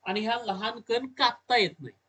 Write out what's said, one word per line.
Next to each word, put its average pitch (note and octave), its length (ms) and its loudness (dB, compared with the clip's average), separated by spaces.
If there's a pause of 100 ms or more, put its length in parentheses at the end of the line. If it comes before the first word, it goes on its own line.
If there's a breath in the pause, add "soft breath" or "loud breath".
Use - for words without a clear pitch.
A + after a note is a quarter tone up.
आणि G3+ 160 -2
ह्या A3+ 260 0
लहान G#3+ 420 -4
कण B3 180 0 (120)
कापता B3 380 2
येत G3 240 2
नाही. B2 140 -14 (140)